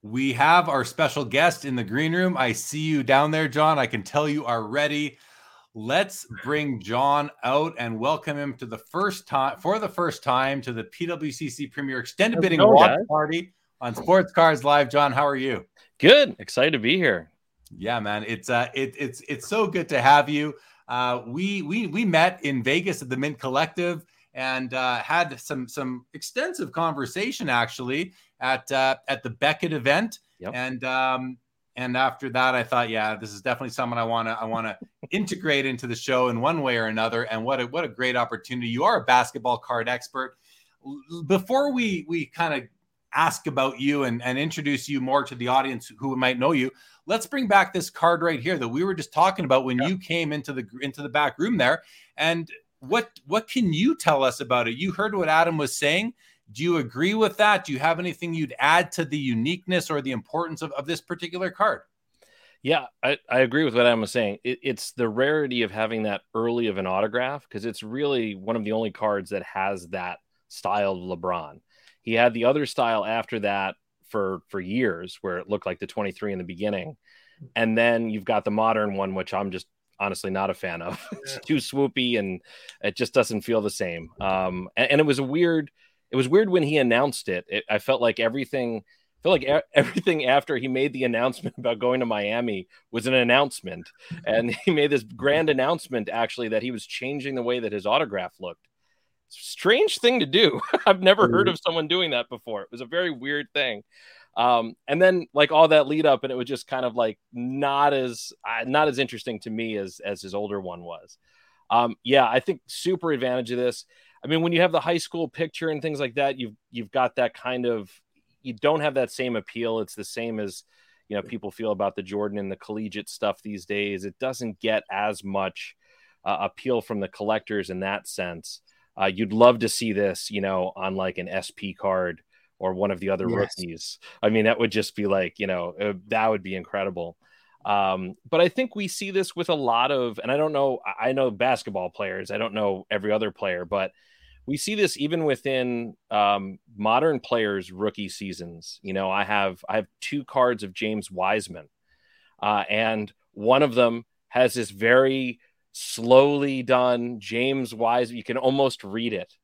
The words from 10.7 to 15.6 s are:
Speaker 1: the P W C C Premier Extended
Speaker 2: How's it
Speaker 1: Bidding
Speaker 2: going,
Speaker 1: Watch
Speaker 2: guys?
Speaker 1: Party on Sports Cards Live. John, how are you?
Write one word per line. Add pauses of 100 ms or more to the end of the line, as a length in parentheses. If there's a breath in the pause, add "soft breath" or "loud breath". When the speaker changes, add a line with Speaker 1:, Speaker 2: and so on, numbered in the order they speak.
Speaker 1:
the
P
W
C
C
Premier
Extended
Speaker 2:
How's
it
Speaker 1:
Bidding
Speaker 2:
going,
Speaker 1:
Watch
Speaker 2:
guys?
Speaker 1:
Party (260)
on
Sports
Cards
Live.
John,
how
are
you? (340 soft breath)